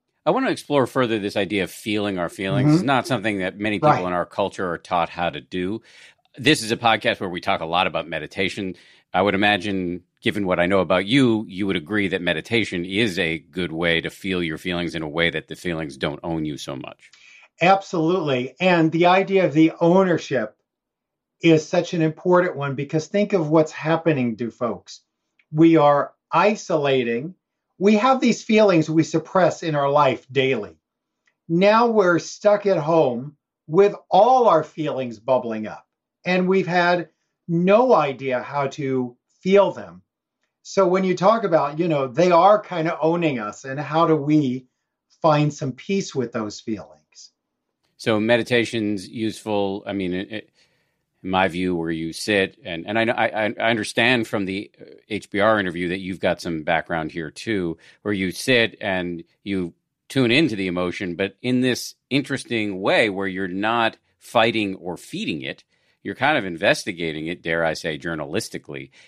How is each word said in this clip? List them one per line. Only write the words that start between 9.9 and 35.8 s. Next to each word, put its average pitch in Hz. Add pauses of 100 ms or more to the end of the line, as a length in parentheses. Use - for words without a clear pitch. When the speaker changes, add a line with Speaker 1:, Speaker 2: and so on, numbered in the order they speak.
Speaker 1:
given 101
what 90
I 87
know 95
about 92
you, 113
you 95
would 95
agree 95
that 90
meditation 87
is 95
a 82
good 85
way 82
to 82
feel 92
your 78
feelings 87
in 85
a 78
way 82
that 78
the 80
feelings 80
don't 73
own 82
you 73
so 71
much. - (520)
Speaker 2:
Absolutely. 165
And 170
the 165
idea 185
of 139
the 160
ownership 170 (880)
is 160
such 175
an 165
important 175
one, 139
because 143
think 202
of 170
what's 156
happening 143
to 117
folks. 107 (500)
We 165
are 147 (180)
isolating. 147 (440)
We 202
have 247
these 240
feelings 196
we 160
suppress -
in 156
our 139
life 143
daily. 127 (720)
Now 202
we're 196
stuck 202
at 190
home 147 (320)
with 202 (160)
all 233
our 160
feelings 127
bubbling 113
up, 85 (380)